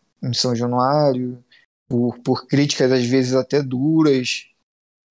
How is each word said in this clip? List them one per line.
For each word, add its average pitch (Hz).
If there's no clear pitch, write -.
em 127
São 123
Januário, 123
por, 120
por -
críticas 143
às 127
vezes 127
até 131
duras, 139